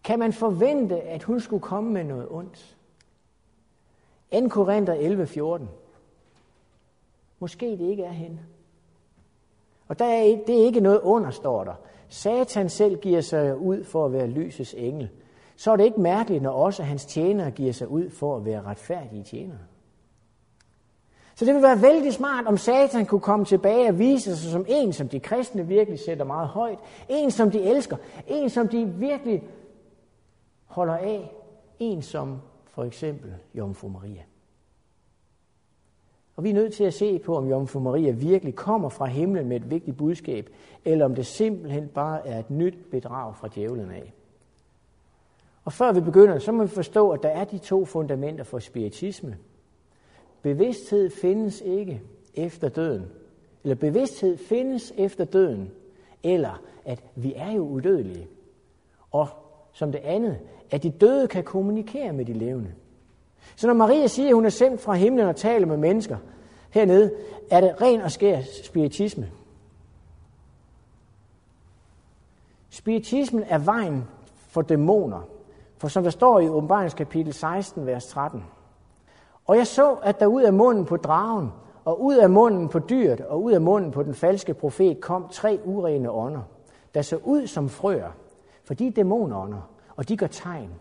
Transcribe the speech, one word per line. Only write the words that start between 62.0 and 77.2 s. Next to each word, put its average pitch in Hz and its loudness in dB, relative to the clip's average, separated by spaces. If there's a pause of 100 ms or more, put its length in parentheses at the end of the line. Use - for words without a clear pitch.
med 131 -4
de 117 -8
levende. 113 -6 (840)
Så 220 -2
når 240 6
Maria 240 6
siger, 269 0
at 247 8
hun 226 6
er 208 4
sendt 247 2
fra 208 -4
himlen 214 4
og 165 0
taler 214 2
med 151 0
mennesker 175 0 (540)
hernede, 208 6 (380)
er 180 8
det 185 2
ren 233 4
og 170 -4
skær 196 2 (240)
spiritisme. 151 -2 (3500)
Spiritismen 226 -2
er 160 2
vejen 160 0 (300)
for - -4
dæmoner. 151 2 (480)
For 151 -6
som 180 0
der 175 2
står 226 6
i 160 4
Åbenbaringens 160 0
kapitel 156 -4